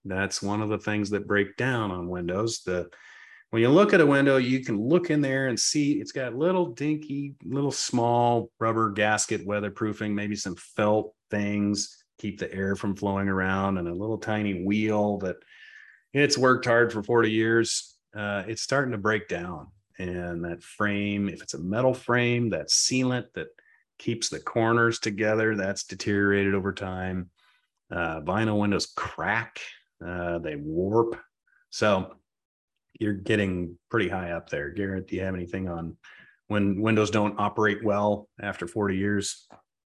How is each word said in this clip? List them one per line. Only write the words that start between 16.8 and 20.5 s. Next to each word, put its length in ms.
for 100
forty 280
years. 640
Uh, 320
it's 140
starting 320
to 60
break 300
down. 400
And 480
that 160